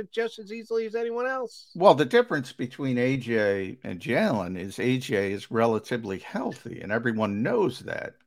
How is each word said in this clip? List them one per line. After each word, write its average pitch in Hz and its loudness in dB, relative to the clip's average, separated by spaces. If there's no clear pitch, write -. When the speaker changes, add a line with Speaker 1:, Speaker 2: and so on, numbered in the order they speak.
Speaker 1:
just 226 -4
as 208 -12
easily 226 -4
as 214 -8
anyone 233 -2
else. 262 -6
Speaker 2:
Well, 180 10
the 143 4
difference 170 2
between 131 -4
A 127 2
J 104 0
and 98 -8
Jalen 113 0
is 95 -10
A 127 2
J 101 0
is 98 -8
relatively 113 0
healthy, - -8
and 101 -4
everyone 110 0
knows 185 0
that. - -8